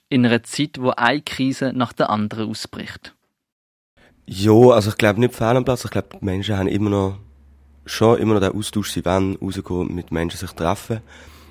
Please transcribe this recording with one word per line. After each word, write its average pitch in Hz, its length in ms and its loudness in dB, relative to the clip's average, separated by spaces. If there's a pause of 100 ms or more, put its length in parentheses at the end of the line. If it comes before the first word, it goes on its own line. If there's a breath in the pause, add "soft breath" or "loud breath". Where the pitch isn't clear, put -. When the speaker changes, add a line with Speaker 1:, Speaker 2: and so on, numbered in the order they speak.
Speaker 1:
in 127 160 2
einer 117 180 2
Zeit, - 380 -6
wo 127 80 0
eine 123 320 0
Krise 135 520 -4
nach 127 200 -4
der - 160 0
anderen 107 400 -4
ausbricht. - 680 -14 (1120 soft breath)
Speaker 2:
Ja, 98 260 0
also 113 380 8
ich 107 80 -6
glaub 104 200 2
nicht 120 180 0
fehl 117 200 0
am 131 80 2
Platz. 123 220 -4
Ich 107 60 -12
glaub, - 280 -6
die - 60 -8
Menschen 98 320 -2
haben 95 100 0
immer 104 220 0
noch, 98 300 -2 (680)
schon 113 320 4
immer 110 160 2
noch 104 80 2
den 95 160 0
Austausch, 104 340 -6
sie 85 140 -6
wollen 95 320 0
rauskommen, 92 560 -6
mit 87 180 -10
Menschen 85 260 -2
sich 92 140 -10
treffen. 104 500 -4 (500 loud breath)